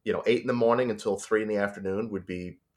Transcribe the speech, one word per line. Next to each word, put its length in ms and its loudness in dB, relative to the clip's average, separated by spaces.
you 100 0
know, 120 -2
eight 160 4
in 60 -4
the 60 0
morning 380 4
until 260 -2
three 240 0
in 60 -2
the 100 0
afternoon, 520 -2
we'd 160 -6
be 340 -8